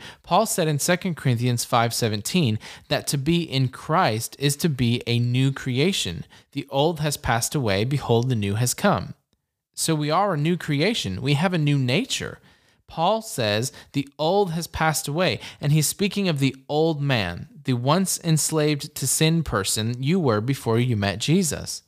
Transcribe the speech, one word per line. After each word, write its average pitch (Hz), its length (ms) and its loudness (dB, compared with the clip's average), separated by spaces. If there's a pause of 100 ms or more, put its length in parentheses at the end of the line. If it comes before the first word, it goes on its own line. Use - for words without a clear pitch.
(240)
Paul 208 220 2
said 175 200 0
in 151 140 0
Second 180 360 0
Corinthians 120 480 0
five 117 300 2
seventeen 110 640 0 (300)
that 139 180 -2
to - 100 -2
be 165 260 0
in 131 260 0
Christ 143 720 -2
is 143 160 0
to 180 120 0
be 123 380 0
a 120 140 2
new 127 320 2
creation. 135 720 -2 (240)
"The 143 200 -8
old 147 280 2
has 147 180 -2
passed - 380 -2
away, 107 300 0
behold, 127 460 0
the 127 40 0
new 101 220 -2
has 123 180 0
come." 139 400 0 (600)
So - 200 -2
we 147 160 -2
are 185 240 2
a 147 40 -2
new 165 180 2
creation. 147 640 -2
We 139 120 2
have 180 200 2
a 175 40 2
new 147 200 2
nature. 131 640 -2 (480)
Paul 208 340 0
says 110 500 -2 (200)
the 139 140 -2 (120)
old 180 320 2
has 165 160 -4
passed 160 420 -2
away, 147 320 0 (220)
and 143 100 2
he's 156 140 4
speaking 196 420 0
of 147 120 0
the 135 140 2 (140)
old 156 320 2
man, 110 480 -2 (160)
the 131 80 0
once 147 500 0
enslaved 151 760 0
to 139 100 -4
sin 160 360 2
person 113 600 -2
you 170 180 2
were 110 220 2
before 120 360 0
you 123 160 2
met 98 240 0
Jesus. 143 680 -2